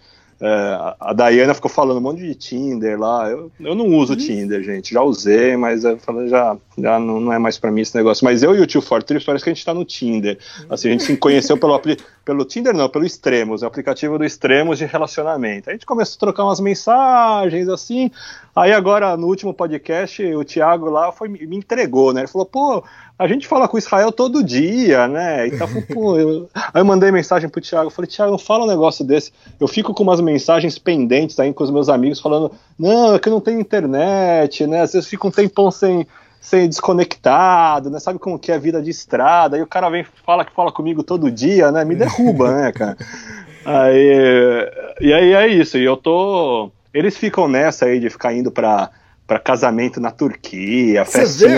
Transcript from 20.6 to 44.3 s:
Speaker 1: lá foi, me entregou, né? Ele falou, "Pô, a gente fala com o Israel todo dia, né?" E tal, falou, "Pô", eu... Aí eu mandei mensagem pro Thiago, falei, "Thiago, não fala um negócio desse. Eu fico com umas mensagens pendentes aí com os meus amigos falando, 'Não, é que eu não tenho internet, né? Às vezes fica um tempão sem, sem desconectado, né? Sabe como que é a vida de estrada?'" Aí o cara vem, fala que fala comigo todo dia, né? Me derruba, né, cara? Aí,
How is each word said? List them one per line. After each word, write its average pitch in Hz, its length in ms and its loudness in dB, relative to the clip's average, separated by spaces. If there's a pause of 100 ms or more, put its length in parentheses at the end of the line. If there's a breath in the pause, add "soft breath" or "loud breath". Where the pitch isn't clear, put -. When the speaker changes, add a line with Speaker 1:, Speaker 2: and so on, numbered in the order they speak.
Speaker 1:
lá 160 220 0
foi, 220 160 -12
me 170 300 -12
entregou, 135 560 0
né? 127 80 -2
Ele 131 60 -6
falou, 190 180 -4
"Pô, 269 380 -2 (340 soft breath)
a 185 100 0
gente 269 200 -4
fala 262 200 2
com - 80 -6
o 220 40 -2
Israel 208 320 0
todo 254 320 0
dia, 151 640 2
né?" 147 400 -2
E 135 100 -6
tal, 165 100 -4
falou, 107 240 -8
"Pô", 202 280 0
eu... 160 340 -2
Aí - 280 -2
eu 196 40 4
mandei 196 260 4
mensagem 170 380 0
pro 165 100 -10
Thiago, 160 300 -2
falei, 175 200 -8
"Thiago, 208 220 -2
não 196 60 0
fala 220 280 0
um - 20 0
negócio 160 360 0
desse. 147 280 0 (280 soft breath)
Eu 143 80 2
fico 214 240 -4
com 208 120 -2
umas 175 180 2
mensagens 160 560 0
pendentes 147 640 0
aí 139 120 0
com 143 120 -6
os 143 80 -2
meus 143 180 2
amigos 139 320 0
falando, 151 300 0 (260 soft breath)
'Não, 214 380 4
é 175 40 2
que - 80 -6
eu 220 60 2
não 214 80 0
tenho 226 180 -2
internet, 165 1080 0
né? 165 140 0
Às 160 120 0
vezes 180 160 -2
fica 202 180 -6
um 180 40 -2
tempão 196 400 2
sem, 185 340 0 (340 soft breath)
sem 180 300 2
desconectado, 165 1200 2
né? 147 100 -8
Sabe 185 200 -8
como 175 180 -8
que 175 140 -6
é 165 40 0
a 151 40 -2
vida 156 240 -2
de 160 80 -8
estrada?'" 151 680 2
Aí 160 60 -2
o - 40 -8
cara 180 220 -2
vem, 170 160 -4 (180)
fala 170 220 0
que - 80 -18
fala 175 180 0
comigo 156 300 -4
todo 160 300 -2
dia, 147 400 2
né? 156 120 0
Me 165 120 -2
derruba, 208 580 2
né, 135 180 0
cara? 104 240 -6 (720 loud breath)
Aí, 131 1080 4 (300)